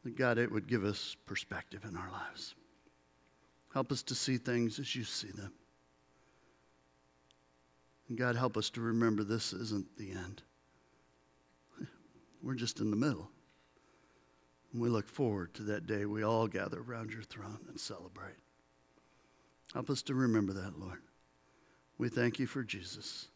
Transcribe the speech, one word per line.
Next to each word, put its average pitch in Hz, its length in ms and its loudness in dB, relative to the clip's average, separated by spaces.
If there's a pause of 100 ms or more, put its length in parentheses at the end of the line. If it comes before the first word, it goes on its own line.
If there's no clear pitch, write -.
that 120 120 -6
God, 123 220 6
it 120 120 4
would 110 160 0
give 113 180 2
us - 320 0 (100)
perspective - 580 -6
in 95 120 -8
our 92 140 -6
lives. - 440 -10 (1160)
Help 131 200 2
us 127 120 -2
to 131 100 -4
see 131 220 2
things 117 420 2
as 139 160 -4
you 120 100 -2
see - 260 -6
them. 98 220 -10 (2500)
And 120 100 -4
God, 123 180 4
help 120 200 4
us 110 140 0
to 117 100 -4
remember 113 440 4
this 107 280 0
isn't 104 440 -4
the 101 140 -12
end. 92 320 -8 (2000)
We're 131 120 -2
just 117 260 -2
in 107 100 2
the 104 60 4
middle. 110 340 2 (1400)
And 120 100 0
we 117 60 4
look 110 200 2
forward 104 460 0
to - 100 -8
that 104 220 0
day 104 200 2
we 107 180 0
all 113 220 6
gather 98 340 -2
around 117 320 -8
your 110 100 -8
throne 104 460 -10
and - 100 -14
celebrate. 92 580 -10 (1400)
Help 120 180 -4
us 135 120 0
to 139 120 -2
remember 110 380 4
that, 95 260 -6
Lord. 90 240 -8 (960)
We 120 100 0
thank 120 300 4
you 131 80 2
for 135 160 -4
Jesus. - 720 -8